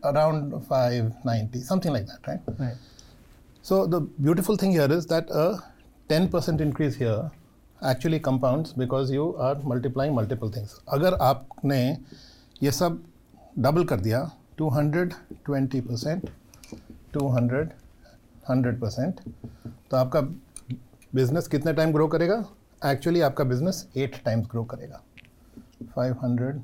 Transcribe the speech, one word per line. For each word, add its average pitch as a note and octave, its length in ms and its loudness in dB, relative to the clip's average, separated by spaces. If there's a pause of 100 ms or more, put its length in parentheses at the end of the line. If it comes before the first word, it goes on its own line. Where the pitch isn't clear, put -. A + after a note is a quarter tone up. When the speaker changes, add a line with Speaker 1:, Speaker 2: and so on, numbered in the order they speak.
(120)
Speaker 1:
around D3+ 400 2
five B2 600 0 (140)
ninety, A#2 360 -2 (100)
something F3 240 2
like G2+ 100 -2
that, - 220 -14
right? - 320 -8
Speaker 2:
Right। B2 160 -4 (880)
Speaker 1:
So F#3+ 220 2
the D#3 400 -2
beautiful F#3+ 340 2
thing F#3+ 160 4
here D3+ 240 4
is E3 120 -8
that E3 180 2
a F3+ 280 0 (540)
ten F3 180 4
percent D#3+ 300 0
increase D3 380 0
here A2+ 320 0 (560)
actually D3+ 340 0
compounds C3+ 460 2 (180)
because C3 260 0
you D3 260 0
are C#3 260 -2
multiplying C3+ 500 0
multiple A2+ 360 -2
things। G#2 200 -6 (200)
अगर F3 260 2
आपने C3+ 840 0 (640)
ये C#3+ 80 2
सब E3+ 320 0 (560)
डबल D3+ 260 4
कर A#2+ 160 0
दिया, A#2+ 320 0 (260)
टू D#3 100 0
हंड्रेड D3+ 440 2 (200)
ट्वेंटी C3+ 480 -2
परसेंट, A#2+ 500 -4 (800)
टू C#3 160 0
हंड्रेड, B2 420 2 (800)
हंड्रेड B2 300 2
परसेंट, B2+ 400 -4 (680)
तो C3+ 60 0
आपका C3 240 2 (960)
बिजनेस C3 340 2
कितने D3+ 240 0
टाइम D#3+ 200 2
ग्रो D3+ 140 4
करेगा? E3+ 420 0 (380)
Actually E3+ 360 2
आपका E3 220 2
बिजनेस C3+ 520 -2
एट C3 280 -4
टाइम्स A2+ 220 0
ग्रो A#2 180 -4
करेगा। - 380 -14 (840)
Five B2+ 300 -2 (100)
hundred B2 400 0